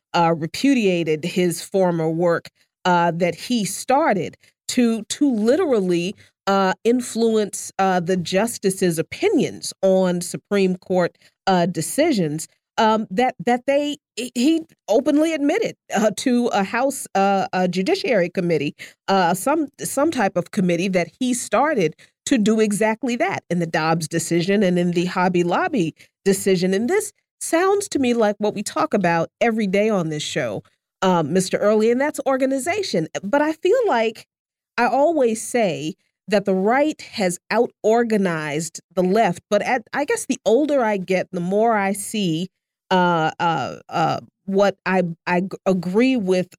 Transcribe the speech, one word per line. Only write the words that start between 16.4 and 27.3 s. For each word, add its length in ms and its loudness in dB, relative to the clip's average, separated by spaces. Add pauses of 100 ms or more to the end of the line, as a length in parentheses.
a 160 0
House, 520 -2
uh, 380 2
a 160 2
Judiciary 600 0
Committee, 460 -2 (320)
uh, 260 4
some, 340 -2 (120)
some 320 -2
type 240 -2
of 160 -4
committee 380 0
that 180 0 (120)
he 140 -2
started 640 0 (300)
to 120 2
do 220 2
exactly 560 0
that 340 -4
in 100 -2
the 80 -2
Dobbs 400 -2
decision 560 0
and 160 2
in 120 0
the 140 0
Hobby 380 0
Lobby 520 -2 (300)
decision. 480 2
And 160 -2
this 240 -2 (260)